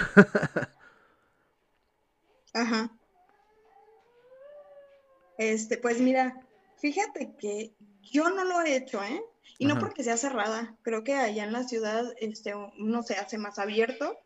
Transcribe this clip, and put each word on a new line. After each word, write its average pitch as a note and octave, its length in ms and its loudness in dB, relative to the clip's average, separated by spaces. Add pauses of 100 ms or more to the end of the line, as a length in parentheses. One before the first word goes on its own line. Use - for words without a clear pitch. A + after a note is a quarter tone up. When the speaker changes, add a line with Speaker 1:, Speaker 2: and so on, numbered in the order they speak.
(160)
Speaker 1:
<laughs> - 640 6 (1700)
Speaker 2:
Ajá. A3+ 360 0 (2500)
Este, A3 400 -2
pues A#3+ 240 -2
mira, B3+ 380 2 (380)
fíjate D4 600 -4
que G#3 340 -6 (380)
yo D#4 180 4
no F#4+ 140 -2
lo F4+ 180 0
he D4+ 140 2
hecho, B3+ 280 -4
¿eh? C#4 180 -6 (360)
Y C4 80 -2
no - 100 2
Speaker 1:
Ajá. - 40 0
Speaker 2:
porque - 240 -4
sea A#3 140 0
cerrada, A3+ 680 -4
creo A3 200 -4
que C#4 120 -2
allá G#3+ 280 -2
en G#3+ 100 -6
la B3+ 100 -2
ciudad, A3+ 420 -2 (120)
este, G#3+ 380 -8
uno G#3+ 480 -4
se A3+ 120 -6
hace G3+ 220 -6
más G#3 220 -8
abierto A#3 680 -2